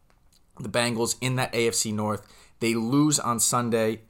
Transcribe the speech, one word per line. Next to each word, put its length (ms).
The 100
Bengals 520
in 160
that 160
A 140
F 80
C 160
North. 360
They 160
lose 440
on 200
Sunday, 720